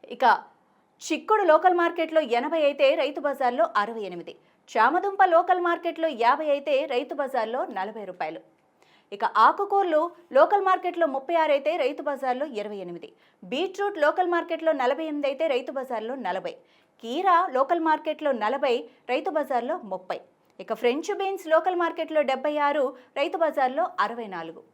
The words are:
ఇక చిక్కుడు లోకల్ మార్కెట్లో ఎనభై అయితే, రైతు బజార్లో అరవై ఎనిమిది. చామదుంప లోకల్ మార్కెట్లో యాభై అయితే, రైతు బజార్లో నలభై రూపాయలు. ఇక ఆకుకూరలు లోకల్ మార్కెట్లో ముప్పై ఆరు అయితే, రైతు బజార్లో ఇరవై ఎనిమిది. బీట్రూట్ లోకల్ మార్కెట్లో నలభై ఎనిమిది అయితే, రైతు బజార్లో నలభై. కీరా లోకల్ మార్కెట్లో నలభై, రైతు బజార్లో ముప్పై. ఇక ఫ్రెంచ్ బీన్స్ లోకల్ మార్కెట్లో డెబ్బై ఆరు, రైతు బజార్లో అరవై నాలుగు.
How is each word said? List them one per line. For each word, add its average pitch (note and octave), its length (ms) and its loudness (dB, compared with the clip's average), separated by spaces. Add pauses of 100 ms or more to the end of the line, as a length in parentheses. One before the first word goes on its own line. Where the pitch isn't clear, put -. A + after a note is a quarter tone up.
ఇక A#3 480 0 (560)
చిక్కుడు D#4+ 300 2
లోకల్ F4 320 6
మార్కెట్లో E4+ 460 0
ఎనభై C#4+ 420 0
అయితే, C#4+ 320 4
రైతు D4 260 -2
బజార్లో C4+ 560 0
అరవై A3 240 -2
ఎనిమిది. F3+ 360 -10 (420)
చామదుంప F#4 460 4
లోకల్ F4 360 4
మార్కెట్లో E4+ 480 -2
యాభై C#4+ 420 2
అయితే, C#4+ 360 0
రైతు C4+ 280 -4
బజార్లో C4 520 -4
నలభై G#3+ 380 -8
రూపాయలు. E3+ 360 -8 (720)
ఇక G3+ 120 -6
ఆకుకూరలు F4 840 2 (220)
లోకల్ E4+ 320 6
మార్కెట్లో F4+ 420 0
ముప్పై C#4 280 -4
ఆరు D#4+ 160 4
అయితే, C#4+ 260 2
రైతు D4 260 -2
బజార్లో C4 440 -4
ఇరవై G#3+ 300 -8
ఎనిమిది. F3 360 -12 (320)
బీట్రూట్ F#4+ 540 -4
లోకల్ D#4 300 2
మార్కెట్లో E4 440 0
నలభై C#4 320 0
ఎనిమిది D4 220 -4
అయితే, C#4 200 -2
రైతు C4+ 260 -2
బజార్లో B3 420 -6
నలభై. F#3 360 -6 (520)
కీరా F4 500 2
లోకల్ C4+ 280 2
మార్కెట్లో D#4 520 0
నలభై, B3+ 520 0 (240)
రైతు D4+ 220 -2
బజార్లో C#4+ 540 -2
ముప్పై. F#3+ 360 -8 (400)
ఇక G3+ 140 -6
ఫ్రెంచ్ C#4 420 0
బీన్స్ F#4+ 300 -4
లోకల్ E4 300 2
మార్కెట్లో D#4+ 460 0
డెబ్బై C4+ 340 -2
ఆరు, C#4+ 400 0 (200)
రైతు D#4 220 -2
బజార్లో D4 480 0 (140)
అరవై A3+ 260 -2
నాలుగు. E3 360 -12 (120)